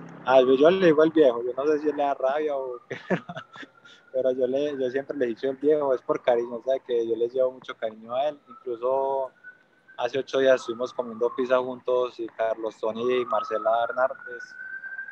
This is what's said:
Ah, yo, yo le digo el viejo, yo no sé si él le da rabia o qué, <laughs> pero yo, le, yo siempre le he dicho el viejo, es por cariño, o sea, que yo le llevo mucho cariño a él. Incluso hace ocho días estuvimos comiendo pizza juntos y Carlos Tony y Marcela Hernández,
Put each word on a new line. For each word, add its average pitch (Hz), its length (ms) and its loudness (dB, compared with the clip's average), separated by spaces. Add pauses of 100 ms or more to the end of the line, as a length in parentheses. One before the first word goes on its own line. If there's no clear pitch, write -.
(260)
Ah, 131 160 8
yo, 131 140 6
yo 147 160 8
le 190 160 4
digo 156 160 6
el 160 80 2
viejo, 127 320 4
yo 123 120 -4
no 143 160 0
sé 151 80 2
si 151 100 -2
él 147 80 -2
le 143 60 0
da 139 120 0
rabia 143 420 -2
o 127 220 -8 (100)
qué, 131 80 -10 (120)
<laughs> - 1000 -12
pero 131 200 0
yo, 127 160 0
le, 139 340 -2
yo 127 80 -2
siempre 139 260 -6
le 135 100 -2
he - 40 -2
dicho 117 180 -6
el 135 100 -4
viejo, 143 360 2
es 123 80 -2
por 147 220 -4
cariño, 120 320 0
o 113 80 -12
sea, 135 160 -2
que 117 280 -2
yo 113 80 0
le 117 140 -2
llevo 131 220 0
mucho 127 260 -16
cariño 113 380 -8
a 143 140 -2
él. 147 100 -12 (100)
Incluso 131 800 -4 (680)
hace 123 220 -4
ocho 135 220 -2
días 131 220 6
estuvimos 117 300 -6
comiendo 120 440 -4
pizza 127 240 2
juntos 127 600 -2
y 113 100 -6
Carlos 113 500 -4
Tony 113 240 -4 (180)
y 120 40 -4
Marcela 110 640 0
Hernández, 123 560 -4 (680)